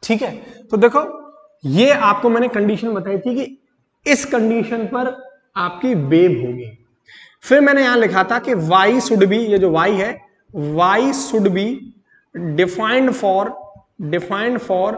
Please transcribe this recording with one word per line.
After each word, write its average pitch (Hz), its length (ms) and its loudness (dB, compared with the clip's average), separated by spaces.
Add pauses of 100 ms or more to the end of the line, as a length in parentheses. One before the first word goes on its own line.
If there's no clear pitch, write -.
ठीक 226 200 -2
है, 226 140 -6 (340)
तो 220 60 -2
देखो, 240 480 2 (400)
ये 180 260 4
आपको 233 380 2
मैंने 233 200 2
condition 214 400 -2
बताई 196 300 -4
थी 247 160 -4
कि - 340 -8 (380)
इस 294 180 2
condition 233 540 -2
पर 247 440 -6 (340)
आपकी 185 380 -2
wave 151 520 2
होगी। 123 320 -10 (640)
फिर 277 180 4
मैंने 277 220 4
यहां 247 160 2
लिखा 190 260 2
था 233 140 -2
कि 240 160 -4
y 185 400 2
should 226 280 2
be, 190 100 4
ये 214 260 2
जो 180 140 2
y 160 160 2
है, 208 320 -2 (360)
y 170 440 0
should 247 480 0
be 196 260 -2 (640)
defined 185 720 0 (140)
for, 196 260 0 (520)
defined 175 560 -4 (120)
for 190 280 0